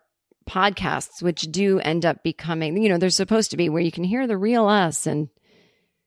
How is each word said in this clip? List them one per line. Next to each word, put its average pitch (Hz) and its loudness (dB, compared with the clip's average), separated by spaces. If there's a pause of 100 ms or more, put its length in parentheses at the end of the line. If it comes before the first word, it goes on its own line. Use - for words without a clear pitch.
(480)
podcasts, 190 -2
which 170 -2
do 190 2
end 165 0
up 156 0
becoming, 160 -2
you 220 4
know, 175 2
they're 185 2
supposed 208 0
to 143 -6
be 170 2
where 160 0
you 165 0
can 170 -6
hear 240 -2
the 214 -2
real 220 2
us 185 2
and, 151 -2 (760)